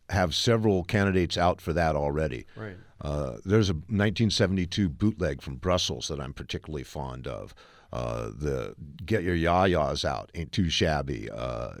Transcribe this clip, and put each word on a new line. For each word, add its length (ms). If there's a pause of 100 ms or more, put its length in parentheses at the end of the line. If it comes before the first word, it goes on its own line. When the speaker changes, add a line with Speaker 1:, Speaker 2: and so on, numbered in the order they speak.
Speaker 1:
have 260
several 480
candidates 540
out 220
for 140
that 220
already. 500 (100)
Speaker 2:
Right. 220 (220)
Speaker 1:
Uh, 460
there's 260
a 40 (120)
nineteen 420
seventy-two 600
bootleg 520
from 140
Brussels 540
that 100
I'm 140
particularly 500
fond 420
of. 300 (380)
Uh, 400
the 400 (320)
Get 180
Your 120
Ya-Ya's 680
Out, 280
Ain't 200
Too 160
Shabby. 600
Uh, 500